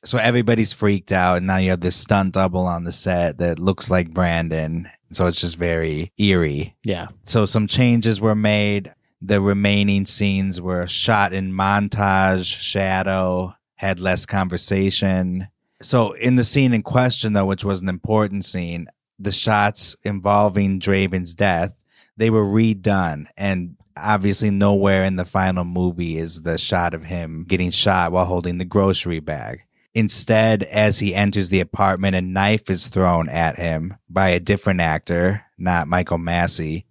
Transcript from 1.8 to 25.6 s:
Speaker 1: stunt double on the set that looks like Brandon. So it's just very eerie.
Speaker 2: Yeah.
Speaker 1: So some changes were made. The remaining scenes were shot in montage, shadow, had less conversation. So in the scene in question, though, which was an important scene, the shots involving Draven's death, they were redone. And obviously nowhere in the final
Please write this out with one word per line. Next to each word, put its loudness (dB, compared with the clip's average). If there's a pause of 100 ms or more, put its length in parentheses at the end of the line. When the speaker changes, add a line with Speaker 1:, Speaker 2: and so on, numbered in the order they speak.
Speaker 1:
stunt 0
double 0
on -4
the -6
set -2
that -2
looks -2
like 0
Brandon. -2 (240)
So 0
it's -2
just -4
very -2
eerie. 0
Speaker 2:
Yeah. -6 (180)
Speaker 1:
So 2
some 0
changes 2
were 2
made. 0 (300)
The 2
remaining 2
scenes -2
were -4
shot 0
in -4
montage, 2
shadow, -2 (220)
had -4
less -2
conversation. -2 (340)
So 0
in 2
the 4
scene 2
in 0
question, 0
though, 2
which -2
was -2
an -4
important -2
scene, -6 (320)
the -4
shots 0
involving 0
Draven's -2
death, 0 (340)
they 2
were 4
redone. 0 (100)
And -4 (200)
obviously 0
nowhere 4
in 0
the -4
final 0